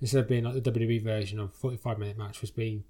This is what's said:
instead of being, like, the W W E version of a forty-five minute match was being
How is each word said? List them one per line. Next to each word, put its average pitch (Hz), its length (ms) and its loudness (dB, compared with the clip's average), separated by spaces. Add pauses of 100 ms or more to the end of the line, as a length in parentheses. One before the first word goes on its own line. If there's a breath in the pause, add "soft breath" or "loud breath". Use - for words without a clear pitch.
instead 131 200 4
of 113 60 2
being, 120 160 4
like, 120 100 0
the 131 80 0
W 113 240 2
W 113 140 4
E 107 40 -4
version 107 360 -2
of 101 100 -4
a - 40 -16
forty-five 123 460 -4
minute 104 180 -6
match 107 240 -8
was 113 100 -6
being 110 380 -4